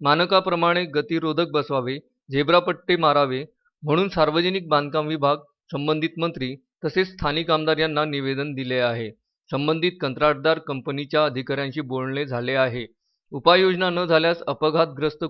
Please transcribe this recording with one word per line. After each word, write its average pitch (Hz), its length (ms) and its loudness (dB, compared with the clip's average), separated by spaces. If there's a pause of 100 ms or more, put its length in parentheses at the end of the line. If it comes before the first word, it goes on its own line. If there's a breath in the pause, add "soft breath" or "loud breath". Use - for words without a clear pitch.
मानकाप्रमाणे 175 840 2
गतिरोधक 156 680 -2
बसवावे, 135 440 -2 (340)
झेब्रा 147 280 4
पट्टे 180 360 0
मारावे 143 480 2 (400)
म्हणून 165 260 0
सार्वजनिक 170 580 0
बांधकाम 151 400 0
विभाग, 147 300 0 (340)
संबंधित 156 480 -2
मंत्री 139 360 -4 (300)
तसेच 185 220 0
स्थानिक 165 440 -4
आमदार 156 260 2
यांना 156 280 0
निवेदन 139 480 -4
दिले 127 260 -2
आहे. 117 300 0 (400)
संबंधित 160 420 0 (100)
कंत्राटदार 147 580 0
कंपनीच्या 143 680 -2
अधिकाऱ्यांशी 135 560 -4
बोलणे 131 440 -4
झाले 127 300 -4
आहे. 123 300 0 (460)
उपाययोजना 180 580 4
न 175 160 -2
झाल्यास 165 420 2
अपघातग्रस्त 156 840 0